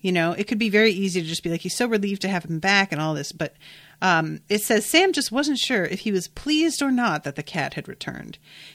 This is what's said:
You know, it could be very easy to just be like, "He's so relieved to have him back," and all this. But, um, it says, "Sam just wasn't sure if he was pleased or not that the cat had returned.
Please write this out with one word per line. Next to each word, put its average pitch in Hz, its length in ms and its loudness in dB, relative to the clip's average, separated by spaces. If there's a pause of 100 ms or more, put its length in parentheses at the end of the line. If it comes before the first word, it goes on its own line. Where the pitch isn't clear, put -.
You 185 120 0
know, 170 200 2
it 202 160 -4
could 220 100 -2
be 220 100 0
very 214 240 6
easy 185 280 0
to 160 60 -4
just 160 160 -6
be 170 80 -2
like, 170 100 -2
"He's - 160 -6
so 247 100 0
relieved 202 360 0
to 190 60 -2
have 185 160 -2
him 160 140 -4
back," 196 340 2
and 147 80 -2
all 156 140 0
this. 143 180 -6
But, 156 240 -6 (440)
um, 160 480 2
it 208 140 0
says, - 240 2
"Sam 370 260 4
just - 200 -2
wasn't 277 260 0
sure 208 260 0
if 185 160 -4
he 214 120 -2
was 185 160 0
pleased 302 520 0
or 277 100 0
not 233 340 0
that 139 120 -6
the 151 60 -6
cat 139 320 -4
had 147 140 -8
returned. - 500 -12 (360)